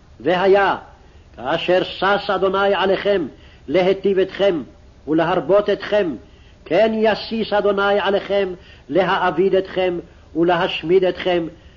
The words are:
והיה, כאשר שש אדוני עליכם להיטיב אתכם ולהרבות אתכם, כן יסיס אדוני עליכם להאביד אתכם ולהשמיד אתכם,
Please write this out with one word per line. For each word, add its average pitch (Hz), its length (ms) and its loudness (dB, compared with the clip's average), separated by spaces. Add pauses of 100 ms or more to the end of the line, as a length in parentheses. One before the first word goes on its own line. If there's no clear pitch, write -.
(220)
והיה, 180 560 2 (600)
כאשר 160 460 -2
שש 196 480 -2
אדוני 196 440 0
עליכם 190 520 0 (420)
להיטיב 185 500 0
אתכם 185 440 0 (460)
ולהרבות 165 600 2
אתכם, 196 440 -2 (500)
כן 214 300 2
יסיס 220 580 -2
אדוני 202 480 0
עליכם 196 480 -2 (400)
להאביד 180 680 0
אתכם 185 440 -2 (380)
ולהשמיד 175 680 2
אתכם, 175 420 -2 (300)